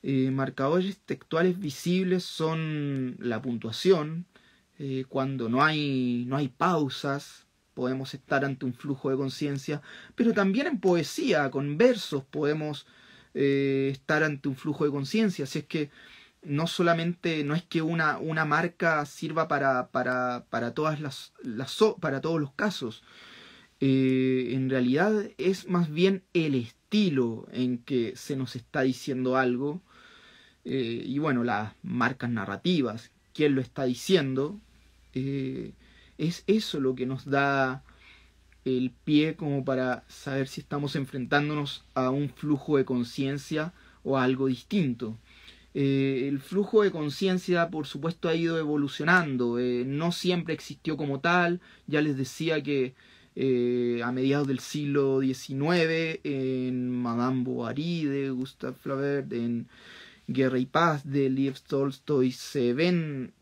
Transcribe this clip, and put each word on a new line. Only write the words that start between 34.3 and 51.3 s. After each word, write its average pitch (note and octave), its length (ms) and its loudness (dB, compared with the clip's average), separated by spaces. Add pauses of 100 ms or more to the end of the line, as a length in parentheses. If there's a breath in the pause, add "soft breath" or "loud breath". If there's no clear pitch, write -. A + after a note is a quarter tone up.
eh, C3 580 -4 (460 soft breath)
es E3+ 280 -2
eso G#3 340 2
lo C3 140 2
que B2+ 120 -4
nos C3 180 -6
da C#3 580 2 (840 loud breath)
el B2+ 260 0 (120)
pie D#3 320 4
como C#3+ 280 -2
para B2+ 420 -2
saber C3+ 420 -4
si - 120 -10
estamos C#3+ 340 -4
enfrentándonos D3 880 -2 (120)
a B2+ 160 2
un C#3+ 180 0
flujo D3 480 0
de C3+ 80 4
conciencia C#3 880 -2 (300 soft breath)
o C3+ 160 0
a B2+ 60 4
algo C3 240 2
distinto. B2 680 -2 (560 loud breath)
Eh, C3+ 560 2
el C#3 120 -2
flujo G3+ 420 2
de G3 80 4
conciencia, E3+ 800 0
por D3+ 160 -4
supuesto, E3 420 -4
ha D#3+ 60 2
ido E3 240 0
evolucionando, D3 1000 2
eh, B2 280 0
no D3+ 260 0
siempre F3 400 0
existió D#3 460 -6
como C#3 220 -2
tal. F3 420 2 (240 loud breath)